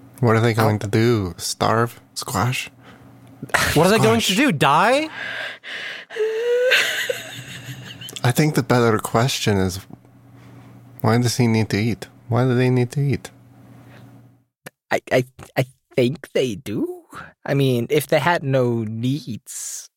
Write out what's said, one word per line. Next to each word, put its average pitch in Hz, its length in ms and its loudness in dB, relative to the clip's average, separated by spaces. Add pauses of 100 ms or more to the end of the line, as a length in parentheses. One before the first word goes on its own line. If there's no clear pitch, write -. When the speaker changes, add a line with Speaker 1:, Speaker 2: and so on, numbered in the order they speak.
(200)
Speaker 1:
What 113 160 4
are 113 60 4
they 117 120 2
going 110 220 2
Speaker 2:
I'll 104 40 -4
Speaker 1:
to 104 80 -6
do? 110 500 0
Starve? 110 640 -2 (140)
Squash? - 540 -4 (1040)
Speaker 3:
What 160 120 6
are - 20 6
they 220 100 4
going 220 220 4
to - 120 -2
Speaker 1:
Gosh. - 20 0
Speaker 3:
do, 269 160 4
die? 185 580 4 (3250)
Speaker 1:
I 127 80 2
think 151 240 2
the 131 80 2
better 117 360 4
question 113 580 0
is, 95 220 0 (1200)
why 117 180 4
does 123 180 0
he 120 100 4
need 110 220 2
to 101 80 0
eat? 107 300 -2 (200)
Why 117 160 0
do 127 120 2
they 127 140 2
need 123 220 2
to 143 100 -2
eat? 139 280 -2 (1600)
Speaker 2:
I, - 100 -2 (100)
I, 127 140 2 (300)
I 135 100 0 (300)
think 131 380 0
they - 220 0
do. 320 480 -6 (420)
I 143 80 -2
mean, 127 360 2
if 143 180 2
they 156 120 2
had 175 240 0
no 123 400 0
needs, 113 1120 -6